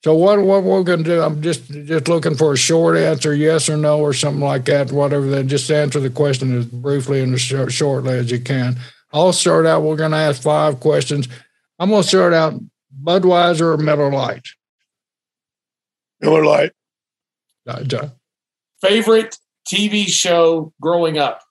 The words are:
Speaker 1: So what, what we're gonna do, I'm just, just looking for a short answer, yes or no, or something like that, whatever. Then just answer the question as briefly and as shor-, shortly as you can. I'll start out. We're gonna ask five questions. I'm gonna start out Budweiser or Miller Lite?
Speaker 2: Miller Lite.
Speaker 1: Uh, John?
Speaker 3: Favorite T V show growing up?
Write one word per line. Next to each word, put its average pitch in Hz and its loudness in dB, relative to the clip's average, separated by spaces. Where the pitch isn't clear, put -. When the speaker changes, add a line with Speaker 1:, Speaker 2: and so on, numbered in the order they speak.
Speaker 1:
So 156 2
what, 196 4
what 190 2
we're 190 2
gonna 170 0
do, 165 0
I'm 151 -2
just, 151 -4
just 147 -6
looking 165 0
for 147 2
a 131 0
short 165 2
answer, 156 0
yes 151 2
or 156 -2
no, 151 2
or 147 0
something 143 -4
like 139 -2
that, 139 0
whatever. 143 0
Then 135 -2
just 135 -2
answer 151 0
the 135 -2
question 131 -2
as 120 -2
briefly 135 -4
and 127 -2
as 123 -2
shor-, 127 -4
shortly 131 -2
as 120 -4
you 120 -2
can. 123 -4
I'll 170 2
start 165 2
out. 160 2
We're 156 -2
gonna 156 -2
ask 151 0
five 151 0
questions. 143 -2
I'm 185 0
gonna 208 2
start 180 2
out 160 2
Budweiser 175 2
or 151 0
Miller 147 0
Lite? 127 -6
Speaker 2:
Miller 156 4
Lite. 151 2
Speaker 1:
Uh, 123 -10
John? 131 -6
Speaker 3:
Favorite 220 2
T 202 -2
V 208 -2
show 165 0
growing 165 -2
up? 131 -4